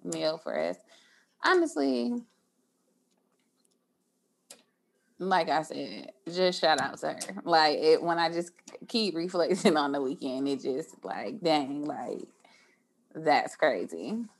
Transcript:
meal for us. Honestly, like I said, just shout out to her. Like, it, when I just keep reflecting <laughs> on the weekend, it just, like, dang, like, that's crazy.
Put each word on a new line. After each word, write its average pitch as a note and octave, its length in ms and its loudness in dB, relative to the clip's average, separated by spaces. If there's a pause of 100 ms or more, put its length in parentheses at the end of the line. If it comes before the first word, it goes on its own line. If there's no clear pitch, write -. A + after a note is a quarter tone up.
meal D#3+ 340 -2
for - 220 -6
us. E3+ 180 -2 (640)
Honestly, C#4 720 2 (3000)
like F3+ 300 2
I D3+ 120 2
said, - 500 -10 (200)
just F3+ 280 2
shout D#3 220 4
out C3+ 180 -4
to F3+ 80 -4
her. F#3+ 360 -8
Like, D#3 360 4
it, D#3 240 6
when E3+ 160 0
I E3 120 2
just F3 200 -4 (360)
keep G#3+ 280 0
reflecting F3+ 640 2
<laughs> - 0 -
on C#3+ 140 0
the C#3+ 100 -2
weekend, C3+ 460 -4
it C#3 140 -2
just, C3+ 440 -6
like, A#2 360 -8
dang, D3 440 0
like, B2 380 -8 (920)
that's D3+ 400 2
crazy. B2+ 720 -2 (140)